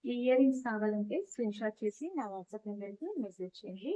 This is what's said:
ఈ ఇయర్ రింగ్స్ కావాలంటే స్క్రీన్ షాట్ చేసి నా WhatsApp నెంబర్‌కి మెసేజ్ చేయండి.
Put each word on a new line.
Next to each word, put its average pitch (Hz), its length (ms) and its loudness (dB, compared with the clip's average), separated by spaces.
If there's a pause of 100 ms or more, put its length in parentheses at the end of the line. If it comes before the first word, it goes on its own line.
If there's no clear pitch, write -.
ఈ 240 100 0
ఇయర్ 247 240 6
రింగ్స్ 262 240 6
కావాలంటే 208 640 0
స్క్రీన్ 220 300 -2
షాట్ 214 220 -2
చేసి 220 380 -4
నా 269 120 -2
WhatsApp 196 400 -10
నెంబర్‌కి 208 420 -8 (100)
మెసేజ్ 185 380 -6
చేయండి. 190 400 -8